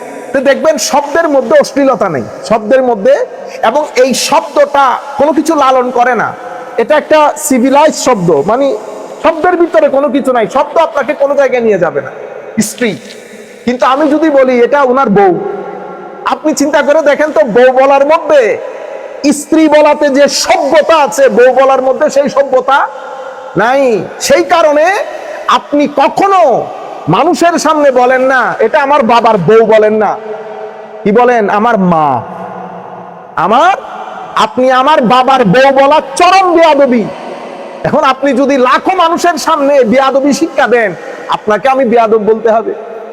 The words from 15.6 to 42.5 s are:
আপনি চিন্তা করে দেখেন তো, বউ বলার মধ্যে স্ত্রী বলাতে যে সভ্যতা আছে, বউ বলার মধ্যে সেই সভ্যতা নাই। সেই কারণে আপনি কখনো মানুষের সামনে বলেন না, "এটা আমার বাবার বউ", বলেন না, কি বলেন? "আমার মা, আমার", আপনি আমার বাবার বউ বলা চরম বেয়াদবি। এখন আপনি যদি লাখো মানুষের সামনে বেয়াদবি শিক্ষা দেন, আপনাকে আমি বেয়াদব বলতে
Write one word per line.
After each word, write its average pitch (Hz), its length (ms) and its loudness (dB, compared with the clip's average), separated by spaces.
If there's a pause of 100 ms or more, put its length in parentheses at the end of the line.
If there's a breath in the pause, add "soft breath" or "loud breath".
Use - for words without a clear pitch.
আপনি 269 280 -2
চিন্তা 285 280 0
করে 294 200 2
দেখেন 294 300 0
তো, 320 120 2
বউ 247 280 4
বলার 277 340 4
মধ্যে 294 520 2 (760)
স্ত্রী 320 340 0
বলাতে 294 420 2
যে 277 180 4
সভ্যতা 320 680 0
আছে, 269 340 2
বউ 240 240 4
বলার 269 280 2
মধ্যে 262 280 0
সেই 277 200 0
সভ্যতা 262 580 0 (720)
নাই। 240 480 0 (140)
সেই 339 240 0
কারণে 330 500 2 (540)
আপনি 285 400 0
কখনো 294 800 0 (420)
মানুষের 311 520 2
সামনে 294 320 2
বলেন 254 300 2
না, 254 380 0
"এটা 226 220 2
আমার 277 220 2
বাবার 226 340 2
বউ", 214 280 4
বলেন 214 280 4
না, 196 240 0 (840)
কি 208 80 0
বলেন? 240 380 2
"আমার 220 280 0
মা, 156 440 0 (1120)
আমার", 247 420 2 (580)
আপনি 247 360 0
আমার 277 300 2
বাবার 254 440 2
বউ 262 260 4
বলা 277 300 4 (140)
চরম 359 380 4
বেয়াদবি। 277 520 4 (800)
এখন 302 200 -2
আপনি 269 300 0
যদি 269 240 0
লাখো 247 380 0
মানুষের 339 420 0
সামনে 285 460 2
বেয়াদবি 262 500 2
শিক্ষা 302 340 0
দেন, 214 280 0 (340)
আপনাকে 214 400 -2
আমি 262 160 0
বেয়াদব 226 320 2
বলতে 220 340 0